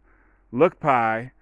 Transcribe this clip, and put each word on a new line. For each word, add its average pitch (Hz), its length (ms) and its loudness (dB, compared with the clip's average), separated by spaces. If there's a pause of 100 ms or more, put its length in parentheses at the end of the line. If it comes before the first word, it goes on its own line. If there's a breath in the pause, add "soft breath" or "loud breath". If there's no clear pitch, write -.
(540)
"Look, 156 260 0
pie, 120 640 -2